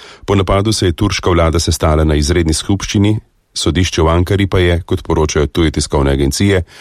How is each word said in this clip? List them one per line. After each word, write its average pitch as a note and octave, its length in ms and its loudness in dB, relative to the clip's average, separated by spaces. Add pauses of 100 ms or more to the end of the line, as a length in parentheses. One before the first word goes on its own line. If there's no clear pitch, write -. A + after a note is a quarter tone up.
(240)
Po G2+ 100 0
napadu G2+ 380 0
se G#2 140 0
je F2 60 2
turška - 380 -2
vlada E2 300 2
sestala D#2 440 0
na D#2 100 2
izredni D#2+ 400 0
skupščini, G2+ 640 -2 (360)
sodišče F2 480 0
v D#2+ 60 2
Ankari F2+ 380 2
pa F#2 120 -2
je, F2 240 2
kot - 200 -4
poročajo D2+ 440 0
tuje D#2+ 240 0
tiskovne C#2+ 420 -2
agencije, E2+ 500 0 (180)